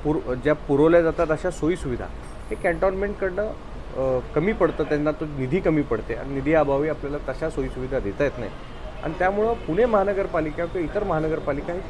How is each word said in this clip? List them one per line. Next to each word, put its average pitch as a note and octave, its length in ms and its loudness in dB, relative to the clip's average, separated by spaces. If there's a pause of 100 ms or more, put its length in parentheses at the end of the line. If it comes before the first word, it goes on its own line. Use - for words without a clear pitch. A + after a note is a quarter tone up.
पुर-, D3+ 300 0
ज्या C#3 220 2
पुरवल्या D#3+ 460 6
जातात D#3+ 300 2
अशा E3+ 200 0
सोयीसुविधा D3+ 540 -2 (440)
हे - 60 -4
कॅन्टोन्मेंटकडनं, F#3+ 920 0 (500)
अ, C3 220 2 (160)
कमी F3 180 4
पडतं, D#3+ 300 2
त्यांना D3 280 2
तो D#3 140 -4
निधी C#3+ 340 0
कमी D#3 220 4
पडते A2+ 320 -2
आणि C3+ 200 -6
निधीअभावी C#3+ 560 2
आपल्याला C#3+ 420 -4
तशा D#3+ 180 -2
सोयीसुविधा C3 500 -4
देता G#2 240 -2
येत C3+ 140 2
नाही A2 140 -6 (520)
आणि D#3+ 160 -4
त्यामुळं G3+ 340 2
पुणे F#3 320 2
महानगरपालिका F#3 800 0
किंवा E3 260 -4
इतर G#3+ 120 0
महानगरपालिका D#3 720 -2
हे F#3 60 -4 (100)